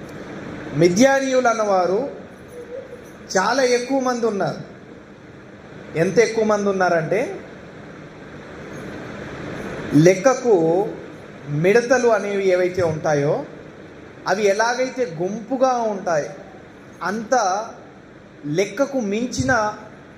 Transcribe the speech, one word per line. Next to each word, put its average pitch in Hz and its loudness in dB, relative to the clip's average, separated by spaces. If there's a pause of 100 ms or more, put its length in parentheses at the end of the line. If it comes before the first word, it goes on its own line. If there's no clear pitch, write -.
(760)
మిద్యానీయులు 254 6
అన్నవారు 202 2 (1300)
చాలా 220 2
ఎక్కువ 247 2
మంది 247 0
ఉన్నారు. 190 -2 (1400)
ఎంత 175 2
ఎక్కువ 220 4
మంది 208 2
ఉన్నారంటే, 175 2 (2750)
లెక్కకు 190 6 (1000)
మిడతలు 240 4
అనేవి 202 0
ఏవైతే 180 2
ఉంటాయో 156 0 (920)
అవి 190 2
ఎలాగైతే 240 2 (100)
గుంపుగా 226 0 (160)
ఉంటాయి, 175 -2 (720)
అంత 208 -2 (1120)
లెక్కకు 202 0
మించిన 247 -2 (640)